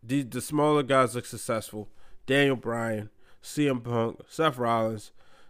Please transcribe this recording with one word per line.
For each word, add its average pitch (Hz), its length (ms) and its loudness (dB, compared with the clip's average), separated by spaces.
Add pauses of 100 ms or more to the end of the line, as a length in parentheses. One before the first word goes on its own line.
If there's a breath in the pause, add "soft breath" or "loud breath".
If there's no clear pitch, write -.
The, 135 180 0
the 120 200 -6
smaller 147 420 2
guys 127 320 4
look 120 100 -6
successful. 107 640 -6 (380 soft breath)
Daniel 139 280 4
Bryan, 113 540 -2 (320 soft breath)
C - 260 0
M 127 140 0
Punk, 117 380 -2 (100)
Seth 151 300 0
Rollins. 113 520 0 (380 soft breath)